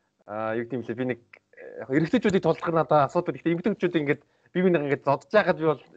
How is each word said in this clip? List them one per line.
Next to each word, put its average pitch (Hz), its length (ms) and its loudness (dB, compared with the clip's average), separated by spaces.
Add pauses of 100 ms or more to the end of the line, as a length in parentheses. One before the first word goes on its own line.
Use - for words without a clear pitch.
(260)
а, 110 320 -6
юу 117 100 -6
гэдэм 120 160 -6
лээ. 120 140 -8
Би 127 60 -4 (120)
нэг, - 40 -20 (600)
яг 113 80 -12
эрэгтэйчүүдийг 175 540 0
тулдах 165 260 0
нь 165 80 -2
надаа 151 320 4
асуудал. 175 240 -2
Гэхдээ 160 240 -2
эмгтээчүүд 180 400 -2
ингээд 147 260 0 (300)
бие 180 100 0
биенээ 170 200 4 (100)
ингээд 139 160 -2
зодж 139 240 -2
байхад 180 240 4
би 156 160 -2
бол 135 100 -6 (140)